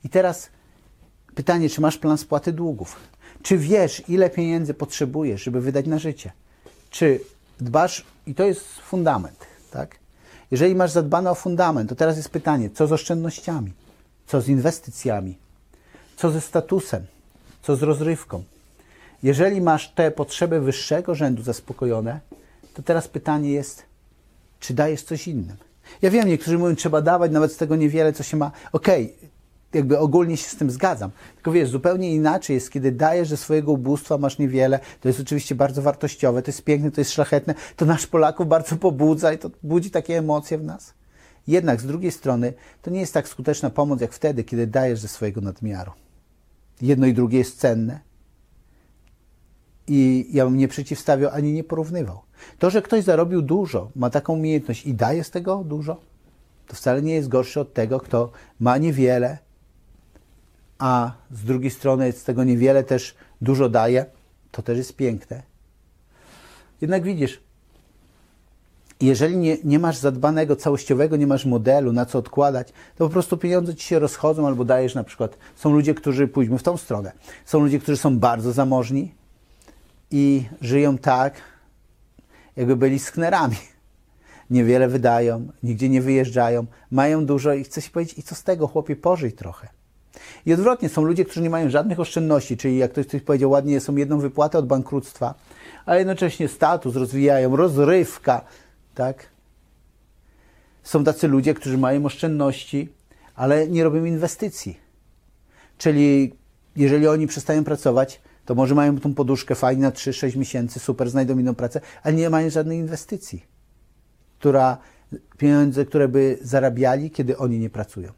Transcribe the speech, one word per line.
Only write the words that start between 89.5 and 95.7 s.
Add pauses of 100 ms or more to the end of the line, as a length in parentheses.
I
odwrotnie,
są
ludzie,
którzy
nie
mają
żadnych
oszczędności,
czyli
jak
ktoś,
ktoś
powiedział
ładnie,
są
jedną
wypłatę
od
bankructwa, (520)